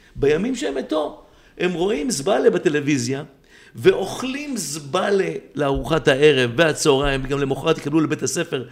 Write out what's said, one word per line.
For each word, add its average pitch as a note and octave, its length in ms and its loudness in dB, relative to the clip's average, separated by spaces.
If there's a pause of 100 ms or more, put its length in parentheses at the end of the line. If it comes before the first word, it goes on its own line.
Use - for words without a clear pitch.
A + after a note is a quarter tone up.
(160)
בימים D#3 400 0
שהם C#4 220 -6
איתו, D4 460 -6 (340)
הם F3+ 160 -2
רואים A3+ 380 -2
זבלה G#3 380 2
בטלוויזיה, C#3+ 760 0 (520)
ואוכלים B3 800 -2
זבלה E3 760 -2 (240)
לארוחת C#3 520 -2
הערב C3+ 480 6
והצהריים, C#3+ 680 2
וגם C3+ 160 -4
למחרת C#3+ 380 0
יקבלו D3+ 240 0
לבית D3 220 -2
הספר C#3 480 -4